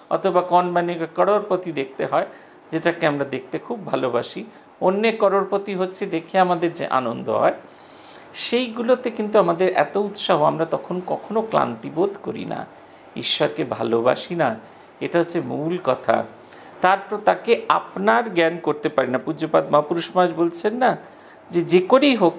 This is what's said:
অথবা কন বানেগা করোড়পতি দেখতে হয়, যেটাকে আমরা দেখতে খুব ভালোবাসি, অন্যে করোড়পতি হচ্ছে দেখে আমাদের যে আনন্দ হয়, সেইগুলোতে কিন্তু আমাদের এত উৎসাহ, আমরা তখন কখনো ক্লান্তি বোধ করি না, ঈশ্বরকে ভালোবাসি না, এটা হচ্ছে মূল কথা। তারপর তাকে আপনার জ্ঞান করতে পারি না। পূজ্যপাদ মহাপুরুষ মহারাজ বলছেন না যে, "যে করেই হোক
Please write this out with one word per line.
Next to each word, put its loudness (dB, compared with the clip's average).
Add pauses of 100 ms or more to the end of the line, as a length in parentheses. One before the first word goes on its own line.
অথবা 2
কন 2
বানেগা -2
করোড়পতি 0
দেখতে -6
হয়, 0 (460)
যেটাকে 0
আমরা 0
দেখতে -8
খুব -10
ভালোবাসি, -2 (360)
অন্যে 2
করোড়পতি 0
হচ্ছে -4
দেখে -2
আমাদের 2
যে -6
আনন্দ -2
হয়, 2 (800)
সেইগুলোতে -2
কিন্তু 2
আমাদের 2
এত 0
উৎসাহ, 0
আমরা 2
তখন -4
কখনো -4
ক্লান্তি -2
বোধ -2
করি -8
না, -8 (500)
ঈশ্বরকে -2
ভালোবাসি 0
না, 0 (440)
এটা 0
হচ্ছে -2
মূল -4
কথা। 0 (580)
তারপর 2
তাকে 2
আপনার 2
জ্ঞান 2
করতে -2
পারি 0
না। 0
পূজ্যপাদ 0
মহাপুরুষ 2
মহারাজ 4
বলছেন 0
না 2 (520)
যে, 0
"যে 4
করেই 4
হোক 4